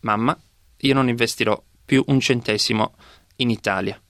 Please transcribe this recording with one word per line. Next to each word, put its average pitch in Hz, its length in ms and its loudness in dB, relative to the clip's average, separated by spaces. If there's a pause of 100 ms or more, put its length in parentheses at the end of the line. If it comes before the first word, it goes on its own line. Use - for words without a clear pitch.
Mamma, 113 360 -2 (400)
io 139 160 0
non 131 160 2
investirò 113 500 0 (260)
più 131 220 2
un 139 120 2
centesimo 113 720 -2 (440)
in 123 120 0
Italia 98 500 -4 (100)